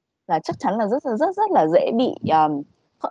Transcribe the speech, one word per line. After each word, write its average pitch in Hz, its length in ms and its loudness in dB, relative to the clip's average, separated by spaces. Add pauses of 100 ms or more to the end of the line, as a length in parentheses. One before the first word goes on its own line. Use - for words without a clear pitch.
(260)
là 165 120 -2
chắc 359 200 -6
chắn 190 160 -2
là 220 120 -2
rất, 247 160 -2
rất, 247 140 -4
rất, 349 200 -2
rất 415 140 0
là 185 160 4
dễ 160 280 2
bị, 233 280 0
um, 151 400 2 (480)